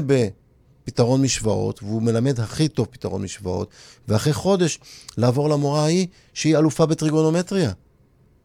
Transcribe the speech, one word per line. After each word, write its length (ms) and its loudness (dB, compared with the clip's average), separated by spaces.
בפתרון 1160 -2
משוואות, 600 -2
והוא 200 -4
מלמד 380 0
הכי 280 -2
טוב 220 -2
פתרון 320 -8
משוואות, 480 -6
ואחרי 240 2
חודש 460 0
לעבור 320 2
למורה 340 0
ההיא, 240 2
שהיא 220 2
אלופה 300 4
בטריגונומטריה, 840 0